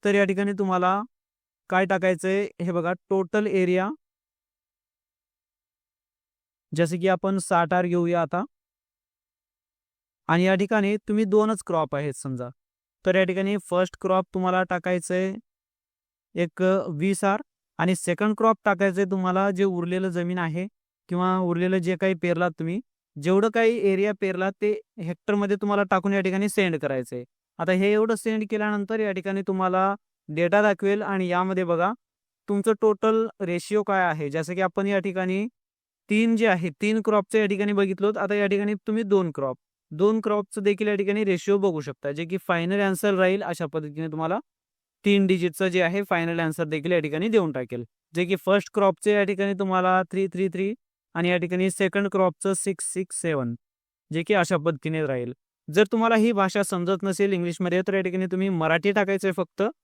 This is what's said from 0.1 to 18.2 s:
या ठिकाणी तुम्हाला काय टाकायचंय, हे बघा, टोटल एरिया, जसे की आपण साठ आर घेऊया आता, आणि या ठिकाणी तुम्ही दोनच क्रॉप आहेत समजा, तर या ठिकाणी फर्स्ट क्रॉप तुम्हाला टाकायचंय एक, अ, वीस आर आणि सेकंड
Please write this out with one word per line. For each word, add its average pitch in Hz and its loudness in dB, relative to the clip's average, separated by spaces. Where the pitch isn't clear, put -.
या 202 4
ठिकाणी 196 -2
तुम्हाला 185 0
काय 185 2
टाकायचंय, 190 0
हे 175 -4
बघा, 175 -2
टोटल 190 -2
एरिया, 185 0
जसे 165 0
की 180 0
आपण 190 0
साठ 170 0
आर 180 2
घेऊया 170 0
आता, 175 -4
आणि 170 4
या 190 4
ठिकाणी 202 0
तुम्ही 208 -2
दोनच 214 2
क्रॉप 156 -2
आहेत 143 -4
समजा, 123 -8
तर 185 4
या 190 4
ठिकाणी 190 -2
फर्स्ट 180 0
क्रॉप 185 0
तुम्हाला 185 0
टाकायचंय 180 -2
एक, 170 -2
अ, 185 2
वीस 180 -2
आर 196 0
आणि 180 2
सेकंड 208 -2